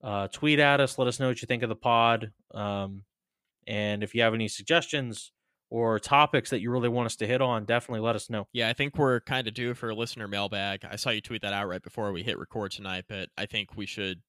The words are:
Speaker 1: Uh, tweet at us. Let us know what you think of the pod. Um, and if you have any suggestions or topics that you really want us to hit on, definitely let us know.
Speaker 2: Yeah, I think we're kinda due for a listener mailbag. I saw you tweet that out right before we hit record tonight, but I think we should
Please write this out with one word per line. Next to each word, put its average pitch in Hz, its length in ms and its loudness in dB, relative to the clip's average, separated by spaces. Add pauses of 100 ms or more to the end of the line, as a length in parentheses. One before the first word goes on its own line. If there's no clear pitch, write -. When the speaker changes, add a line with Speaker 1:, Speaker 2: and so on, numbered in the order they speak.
Speaker 1:
Uh, 101 240 -2
tweet 151 320 2
at 143 220 8
us. 135 180 2
Let 127 80 4
us 123 140 -2
know 131 80 2
what 123 140 -2
you - 40 -12
think 120 160 0
of 120 60 -2
the 110 80 -4
pod. 117 560 4 (200)
Um, 101 500 -4 (680)
and 104 340 -2
if 104 140 -6
you 117 60 4
have 113 120 6
any 113 140 0
suggestions 135 840 -2 (400)
or 113 280 2
topics 143 500 4
that 123 120 -2
you 117 100 -4
really 120 180 2
want 120 160 0
us 113 120 -4
to 107 100 -2
hit 127 160 2
on, 117 240 0
definitely 117 340 0
let 113 160 2
us - 140 -8
know. 107 240 -4
Speaker 2:
Yeah, 117 160 0
I - 20 0
think 139 240 -4
we're 131 240 4
kinda 127 300 -4
due 120 240 -4
for 117 160 -6
a 107 40 -4
listener 113 340 -6
mailbag. 101 600 -4
I 101 80 -10
saw 123 140 -2
you 107 100 0
tweet 110 220 -8
that 101 100 -2
out 101 140 -2
right 92 160 -6
before 104 300 -4
we 87 100 -4
hit 113 160 -4
record 101 320 -6
tonight, 92 380 -8
but 95 280 -8
I 98 100 -6
think 104 300 -6
we 104 80 -6
should 95 440 -6